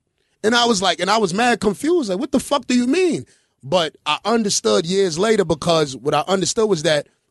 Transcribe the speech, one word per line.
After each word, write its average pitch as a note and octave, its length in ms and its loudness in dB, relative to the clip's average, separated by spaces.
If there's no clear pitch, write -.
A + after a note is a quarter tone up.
And A3 120 0
I A#3+ 100 2
was A3+ 160 2
like, F3+ 200 0
and F#3 100 0
I A3 80 2
was F#3 160 0
mad A#3+ 260 0
confused, C4+ 480 0
like, F#3 100 -2
"What D4 140 -6
the C4+ 80 2
fuck - 260 -2
do B3 80 0
you B3 120 2
mean?" C#4+ 400 0
But D#3+ 340 -2
I D3 180 -2
understood G#3 640 0
years F#3 320 0
later G#3 260 2
because D#3+ 520 0
what C#3+ 180 -2
I D3 120 2
understood G3 440 0
was D#3+ 140 0
that D3+ 240 0